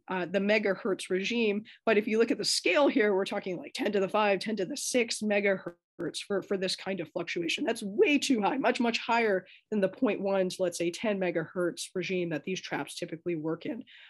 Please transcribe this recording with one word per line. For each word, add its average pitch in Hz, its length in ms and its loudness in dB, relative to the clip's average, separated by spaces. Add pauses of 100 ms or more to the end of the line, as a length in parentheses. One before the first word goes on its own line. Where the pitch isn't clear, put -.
uh, 185 160 -2
the 185 140 -2
megahertz 202 680 0
regime, 208 540 0 (220)
but 220 120 4
if 214 80 4
you 220 140 2
look 233 120 4
at 302 60 0
the - 60 -4
scale - 460 4
here, 208 260 4
we're 190 80 2
talking, 196 340 -4
like, - 160 -12
ten 247 200 -2
to 202 80 2
the 185 80 0
five, 208 300 4
ten 214 180 -4
to 180 80 0
the - 100 -6
six - 460 0
megahertz 202 520 0 (540)
for, 196 140 -2
for 202 160 -2
this 185 180 -2
kind 190 240 -6
of 160 140 -8
fluctuation. 165 500 -4
That's 233 180 -2
way 269 360 4
too 233 240 2
high, 196 160 2
much, 247 240 2
much 233 160 2
higher 226 480 2 (260)
than 214 80 0
the 190 80 4
point 196 320 0
one 196 300 2
to, 175 100 -6
let's 175 180 0
say, 170 140 0
ten 202 260 -2
megahertz 175 640 -2 (120)
regime 175 360 -2
that 147 120 -4
these 185 160 -4
traps - 360 -6
typically 165 420 -6
work 160 280 -4
in. 240 200 -8 (240)